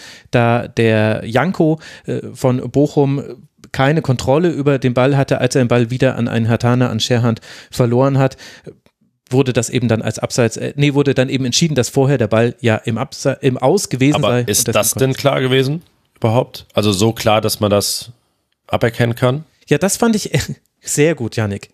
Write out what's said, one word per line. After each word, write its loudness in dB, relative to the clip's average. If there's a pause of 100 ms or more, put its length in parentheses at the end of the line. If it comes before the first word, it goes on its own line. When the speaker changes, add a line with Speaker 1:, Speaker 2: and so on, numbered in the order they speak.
(320)
Speaker 1:
da 2
der 2
Janko, 0 (280)
äh, -6 (120)
von -2
Bochum 2 (480)
keine 2
Kontrolle 0
über 0
den -2
Ball 2
hatte, 0
als -2
er 2
den 0
Ball 0
wieder 0
an -2
einen -2
Hatana, 2
an -4
Scherhand 0 (280)
verloren 2
hat, 0 (920)
wurde 2
das -2
eben 0
dann 0
als -4
Abseits, -2
äh, -8
nee, 2
wurde 2
dann 0
eben -2
entschieden, 0
dass 0
vorher 2
der 0
Ball 2
ja 2
im -4
Abse-, -4
im 0
Aus 0
gewesen 2
Speaker 2:
Aber 0
Speaker 1:
sei 2
Speaker 2:
ist 0
Speaker 1:
und -2
Speaker 2:
das 2
Speaker 1:
deswegen 0
Speaker 2:
denn -6
klar 0
gewesen 0 (360)
überhaupt? -2
Also 2
so 2
klar, 0
dass -4
man 0
das -2 (560)
aberkennen -2
kann? -2 (240)
Speaker 1:
Ja, 2
das -2
fand 2
ich -6 (260)
<laughs> -20
sehr 0
gut, -8
Yannick. -4